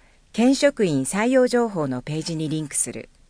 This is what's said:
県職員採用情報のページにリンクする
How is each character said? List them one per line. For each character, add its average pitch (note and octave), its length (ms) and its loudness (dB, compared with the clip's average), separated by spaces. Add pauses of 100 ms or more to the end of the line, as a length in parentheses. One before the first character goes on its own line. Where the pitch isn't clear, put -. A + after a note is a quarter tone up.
(340)
県 B3 200 4
職 C#4+ 320 2
員 C#3 200 0
採 G#3+ 240 0
用 B3+ 180 4
情 A#3+ 220 0
報 E3 180 -4
の B2+ 160 -6
ペ D3+ 160 -6
ー D#3+ 40 -6
ジ E3 120 -6
に D#3 140 -4
リ D#3 120 -4
ン D3+ 60 -8
ク - 80 -10
す - 180 -4
る - 160 -14 (200)